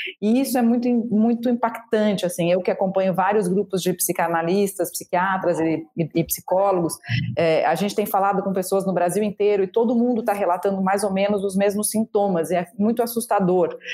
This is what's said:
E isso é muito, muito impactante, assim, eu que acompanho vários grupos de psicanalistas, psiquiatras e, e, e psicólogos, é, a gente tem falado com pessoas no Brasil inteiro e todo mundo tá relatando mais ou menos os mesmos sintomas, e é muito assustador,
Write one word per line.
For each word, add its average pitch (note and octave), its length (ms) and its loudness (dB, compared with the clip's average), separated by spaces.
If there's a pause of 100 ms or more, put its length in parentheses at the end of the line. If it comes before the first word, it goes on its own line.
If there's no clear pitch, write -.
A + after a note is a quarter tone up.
(200)
E A3 200 2
isso A#3+ 180 -2
é B3 40 2
muito, A#3+ 260 2
muito A#3 600 2
impactante, A3 800 0
assim, F3 240 0
eu F#3 100 2
que F#3 100 0
acompanho F#3+ 440 0
vários G3 320 2
grupos F#3 360 -2
de F#3 100 0
psicanalistas, E3+ 960 -2
psiquiatras F3+ 720 -2
e, D#3+ 260 -2 (100)
e, E3 180 -2
e E3 100 0
psicólogos, F#3 720 0 (420)
é, D#3+ 280 2
a D#3 100 2
gente G3 200 -2
tem G#3 120 -2
falado G3 360 0
com G3 100 -2
pessoas F#3+ 340 -2
no F#3+ 60 -2
Brasil F3 300 0
inteiro G3+ 400 0
e F#3+ 60 -2
todo A#3 260 2
mundo A#3+ 300 0
tá A3 80 0
relatando F#3+ 500 0
mais G3 220 0
ou G3 80 -2
menos G3 320 0
os G3 120 -4
mesmos G3+ 340 0
sintomas, G3+ 600 0
e F3+ 60 0
é F3+ 100 -2 (120)
muito A#3 240 2
assustador, G3+ 760 0 (180)